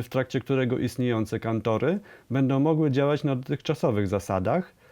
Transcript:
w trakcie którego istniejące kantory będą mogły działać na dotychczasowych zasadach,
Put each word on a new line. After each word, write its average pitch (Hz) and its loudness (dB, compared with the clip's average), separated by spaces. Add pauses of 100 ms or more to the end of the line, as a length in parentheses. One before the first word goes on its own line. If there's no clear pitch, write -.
w - -8
trakcie 131 -2
którego 131 0
istniejące 117 -2
kantory 113 0 (300)
będą 135 2
mogły 156 2
działać 143 2
na 139 0
dotychczasowych 127 -2
zasadach, 101 -2 (180)